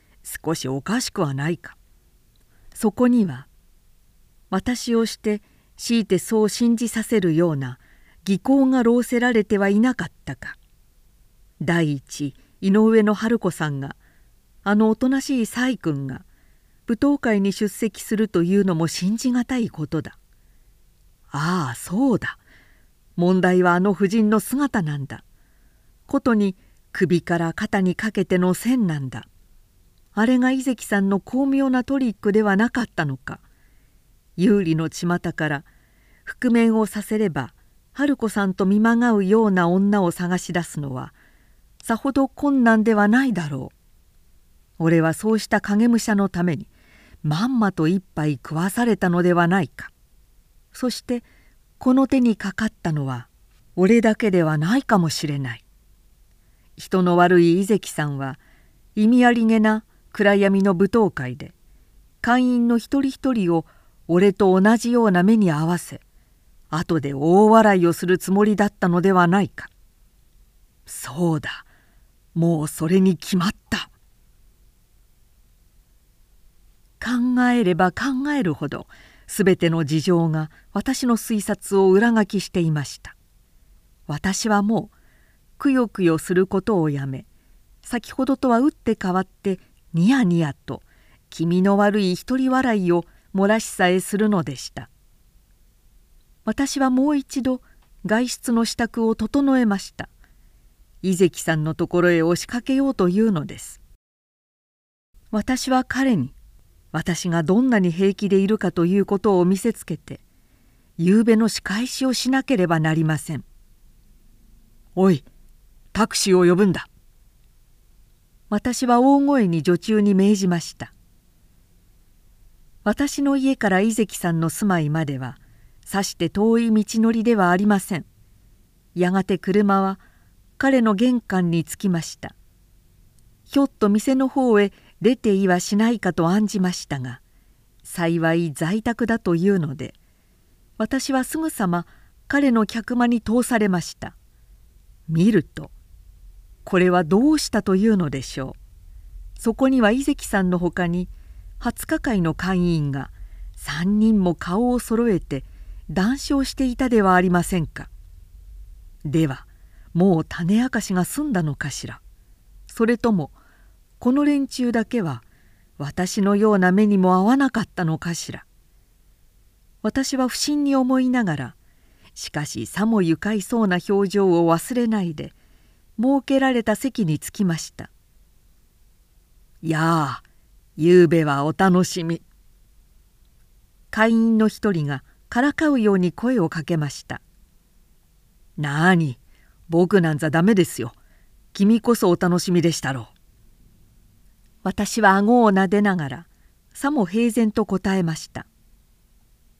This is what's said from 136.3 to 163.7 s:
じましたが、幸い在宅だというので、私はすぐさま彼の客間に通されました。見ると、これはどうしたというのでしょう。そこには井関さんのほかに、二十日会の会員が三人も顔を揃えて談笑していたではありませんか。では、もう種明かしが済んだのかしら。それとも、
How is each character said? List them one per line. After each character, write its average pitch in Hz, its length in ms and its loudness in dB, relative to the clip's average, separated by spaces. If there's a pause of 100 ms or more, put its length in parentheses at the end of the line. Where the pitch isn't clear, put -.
じ 196 140 -4
ま 180 120 0
し - 140 -12
た 139 140 -8
が、 120 200 -12 (640)
幸 165 520 -2
い 170 180 -2
在 180 300 -4
宅 240 240 -2
だ 226 120 0
と 175 160 -2
い 170 140 0
う 202 100 2
の 151 160 -4
で、 - 200 -14 (840)
私 262 340 -4
は 262 120 0
す - 120 -8
ぐ 320 140 -4
さ 208 160 -4
ま 175 200 -2 (420)
彼 285 220 2
の 226 140 2
客 233 320 -6
間 240 100 2
に 240 140 0
通 226 220 0
さ 240 160 -2
れ 214 100 2
ま 180 120 0
し - 160 -12
た。 - 200 -14 (920)
見 165 220 2
る 196 120 4
と、 - 280 -18 (920)
こ - 140 -2
れ 180 120 4
は 180 140 2
ど 214 280 2
う 302 60 2
し - 120 -6
た 214 120 0
と 190 140 0
い 196 120 2
う 214 80 4
の 175 120 0
で 131 140 -8
し - 180 -12
ょ 131 160 -10
う。 - 840 -20
そ 226 140 -2
こ 262 140 2
に 262 120 2
は 208 100 4
井 262 140 -2
関 285 220 -4
さ 202 140 -2
ん 185 100 0
の 180 80 0
ほ 175 120 -2
か 180 160 -4
に、 175 220 -4 (500)
二 233 140 -6
十 - 140 -14
日 311 140 -4
会 214 220 -2
の 160 120 0
会 185 240 -4
員 165 320 0
が 135 200 -8 (460)
三 175 420 -4
人 214 240 4
も 175 120 0
顔 208 360 -2
を 247 80 0
揃 233 320 -2
え 180 100 0
て - 240 -10 (460)
談 190 260 -2 (140)
笑 277 140 0
し - 120 -8
て 269 100 -2
い 247 100 -4
た 262 120 -2
で 226 140 2
は 185 120 4
あ 180 60 4
り 180 100 2
ま 175 120 2
せ 180 180 -4
ん 151 60 -4
か。 - 220 -16 (1160)
で 160 220 0
は、 135 200 -10 (480)
も 175 240 4
う 156 60 -4
種 180 340 -2
明 247 120 0
か 220 100 -4
し 190 140 -6
が 180 100 0
済 285 200 -6
ん 294 80 -4
だ 180 100 0
の 147 120 -4
か 139 160 -8
し - 160 -12
ら。 - 140 -18 (680)
そ - 200 -2
れ 233 120 0
と 233 140 0
も、 165 180 -2 (680)